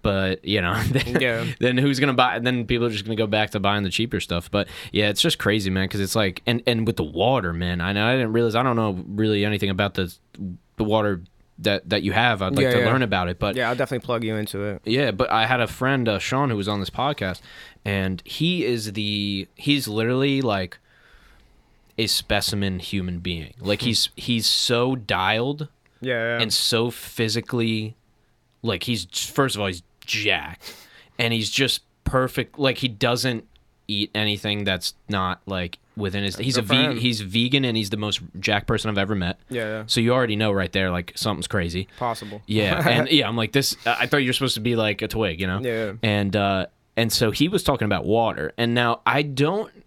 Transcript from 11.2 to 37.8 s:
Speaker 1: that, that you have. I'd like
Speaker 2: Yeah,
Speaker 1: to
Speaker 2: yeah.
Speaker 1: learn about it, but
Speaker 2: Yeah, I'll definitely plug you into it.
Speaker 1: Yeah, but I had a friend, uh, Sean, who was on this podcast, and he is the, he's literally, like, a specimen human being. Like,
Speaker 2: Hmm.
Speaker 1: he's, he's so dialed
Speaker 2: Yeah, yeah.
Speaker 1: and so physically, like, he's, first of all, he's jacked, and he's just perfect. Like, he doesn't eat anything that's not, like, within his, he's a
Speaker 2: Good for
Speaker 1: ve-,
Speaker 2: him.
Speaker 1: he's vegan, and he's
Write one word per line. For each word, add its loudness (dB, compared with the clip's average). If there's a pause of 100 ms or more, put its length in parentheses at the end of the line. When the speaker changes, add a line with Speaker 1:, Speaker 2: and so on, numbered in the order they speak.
Speaker 1:
that, 0
that 2
you 2
have. 2
I'd 0
like 4
Speaker 2:
Yeah, 2
Speaker 1:
to 4
Speaker 2:
yeah. 2
Speaker 1:
learn 4
about 2
it, -4
but 0
Speaker 2:
Yeah, 0
I'll 0
definitely -2
plug -2
you -2
into -4
it. -6
Speaker 1:
Yeah, 2
but 0
I 4
had 4
a 2
friend, 0
uh, 2
Sean, 0
who 0
was -2
on -2
this -4
podcast, -4 (420)
and -2
he -2
is -2
the, -2
he's 0
literally, 0
like, -2 (1200)
a 0
specimen 0
human -4
being. -8
Like, -2
Speaker 2:
Hmm. -2
Speaker 1:
he's, 0
he's -2
so 2
dialed 0 (320)
Speaker 2:
Yeah, -2
yeah. 0
Speaker 1:
and 0
so 2
physically, -2 (680)
like, -4
he's, -2
first -2
of -2
all, 0
he's -4 (240)
jacked, -2 (460)
and 2
he's -2
just 0 (240)
perfect. -2
Like, 2
he -2
doesn't 0 (440)
eat -2
anything -2
that's -2 (160)
not, -2
like, -6 (180)
within -2
his, -4
he's -2
a 0
Speaker 2:
Good -6
for 0
Speaker 1:
ve-, 4
Speaker 2:
him. 0
Speaker 1:
he's 0
vegan, 0
and 0
he's 0